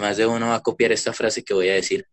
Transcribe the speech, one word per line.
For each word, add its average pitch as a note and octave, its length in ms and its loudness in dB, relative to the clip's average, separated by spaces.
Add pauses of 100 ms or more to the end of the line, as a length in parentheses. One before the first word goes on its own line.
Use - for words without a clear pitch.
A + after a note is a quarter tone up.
más G#2 160 0
de A2 100 2
uno A#2 220 0
va A#2 60 2
a A2 80 -2
copiar A2+ 300 0
esta G#2+ 200 -2
frase - 320 -2
que - 80 -4
voy F#2+ 160 2
a F#2+ 60 2
decir, F#2+ 380 -2